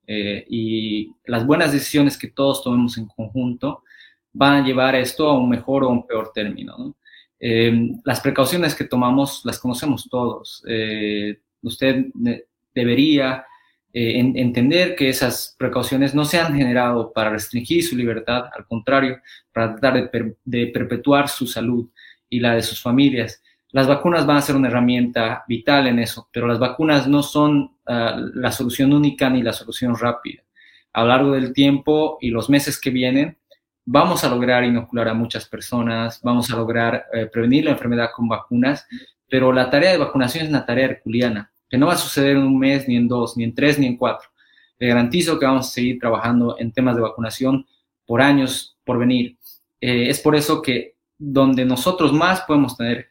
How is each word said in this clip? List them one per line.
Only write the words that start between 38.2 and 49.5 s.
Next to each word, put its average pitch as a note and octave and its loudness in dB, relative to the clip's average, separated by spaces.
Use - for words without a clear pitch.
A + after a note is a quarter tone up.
vacunas, B2 -2
pero C3 4
la B2+ 2
tarea D#3+ 4
de F3 2
vacunación C3+ -2
es D#3 -4
una C#3 0
tarea C3 0
herculeana, A2+ -4
que B2+ 0
no C#3+ 6
va F3 2
a - 2
suceder C#3 2
en C#3 4
un C3+ 4
mes, C3+ 2
ni B2 2
en A#2+ 4
dos, A#2+ -2
ni A#2 -2
en A#2 -4
tres, D3 2
ni C#3 2
en B2 -2
cuatro. A#2 -4
Le B2 -2
garantizo C3 2
que C#3 2
vamos C3 0
a - -10
seguir B2 -2
trabajando A#2 0
en A2+ -6
temas B2+ 0
de A#2+ 0
vacunación C3 -2
por A#2+ 2
años C3+ 2
por B2 -2
venir. A#2+ 0